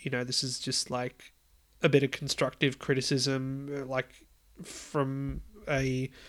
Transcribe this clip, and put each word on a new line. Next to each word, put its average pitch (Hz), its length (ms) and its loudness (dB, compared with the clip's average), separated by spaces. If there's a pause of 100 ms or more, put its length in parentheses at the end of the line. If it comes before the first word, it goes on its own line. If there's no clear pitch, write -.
you 139 80 -4
know, 123 140 0
this 127 180 0
is 127 160 -2
just, - 320 -2
like, 123 420 -6 (480)
a 165 80 4
bit 135 140 8
of 139 80 2
constructive - 680 0
criticism, 135 920 0
uh, 139 140 -6
like, 131 400 -4 (380)
from 139 760 -2 (280)
a 131 420 2 (180)